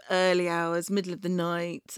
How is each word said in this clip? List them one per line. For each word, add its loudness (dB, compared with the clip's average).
early 4
hours, 0
middle -2
of -12
the -4
night, -2